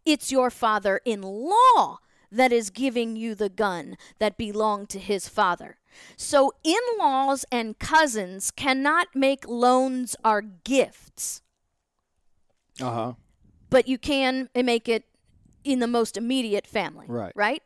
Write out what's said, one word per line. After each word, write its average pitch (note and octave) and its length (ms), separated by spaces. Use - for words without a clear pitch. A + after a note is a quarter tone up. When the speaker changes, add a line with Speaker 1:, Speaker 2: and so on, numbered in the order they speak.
Speaker 1:
it's D4+ 260
your B3+ 180
father-in-law G#3+ 1500
that B3 180
is A3+ 200
giving A3+ 460
you A3+ 180
the G3 160
gun F#3 480
that G#3 180
belonged G#3 520
to G3 80
his F#3+ 300
father. - 480
So C#4 360
in-laws D#4+ 880
and A3+ 260
cousins A3 720
cannot C#4+ 640
make C4+ 320
loans B3+ 800
or G#3+ 180
gifts. - 1000
Speaker 2:
Uh-huh. A#2+ 340
Speaker 1:
But B3 180
you C4 80
can C4 580
make A#3+ 320
it A3+ 180
in C4+ 160
the A#3 60
most A#3 320
immediate A#3 480
family, - 420
Speaker 2:
Right. A2+ 260
Speaker 1:
right? G#3+ 320